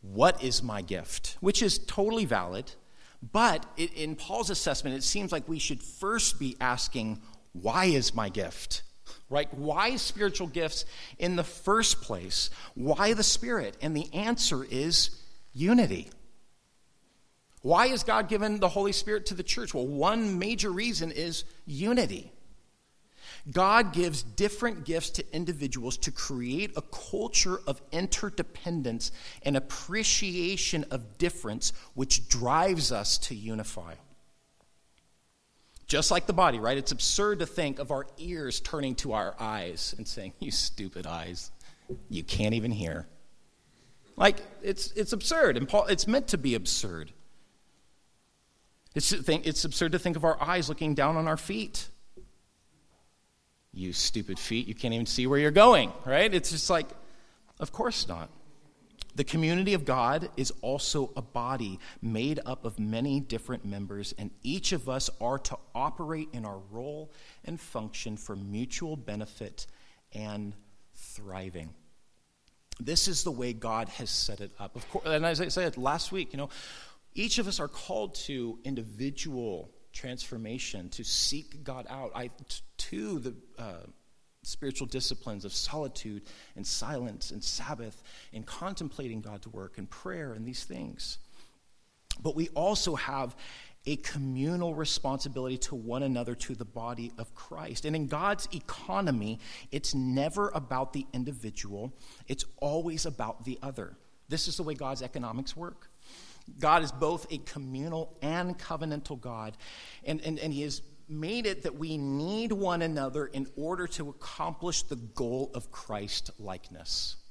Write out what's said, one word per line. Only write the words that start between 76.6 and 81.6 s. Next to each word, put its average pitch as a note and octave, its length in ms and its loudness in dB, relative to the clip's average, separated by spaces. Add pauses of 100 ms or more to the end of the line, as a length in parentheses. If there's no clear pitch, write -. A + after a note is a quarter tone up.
each G#3+ 240 2
of G3+ 80 2
us G3 120 -2
are D3 80 -2
called - 460 -4 (140)
to A#2+ 360 -4
individual A#2+ 1080 -6 (200)
transformation, A2+ 1000 -6
to - 120 -6
seek D3 600 0